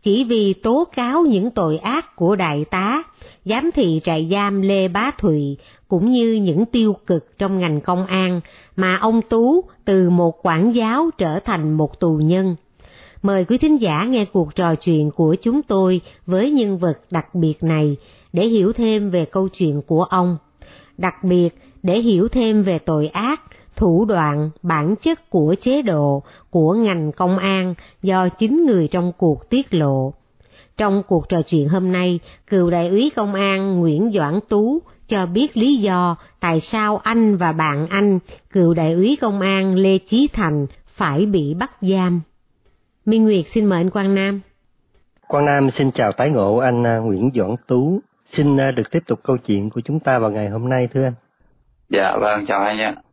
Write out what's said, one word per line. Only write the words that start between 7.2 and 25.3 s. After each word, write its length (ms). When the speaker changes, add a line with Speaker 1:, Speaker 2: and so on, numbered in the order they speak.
Speaker 1:
trong 220
ngành 220
công 240
an, 360
mà 260
ông 280
Tú 340
từ 240
một 360
quản 260
giáo 460
trở 220
thành 340
một 260
tù 220
nhân. 340
Mời 240
quý 120
thính 240
giả 220
nghe 220
cuộc 300
trò 200
chuyện 360
của 300
chúng 220
tôi 380
với 260
nhân 260
vật 220
đặc 240
biệt 260
này 360
để 100
hiểu 300
thêm 380
về 140
câu 240
chuyện 380
của 160
ông. 340
Đặc 260
biệt, 260
để 160
hiểu 280
thêm 360
về 160
tội 280
ác, 340
thủ 300
đoạn, 440
bản 320
chất 340
của 320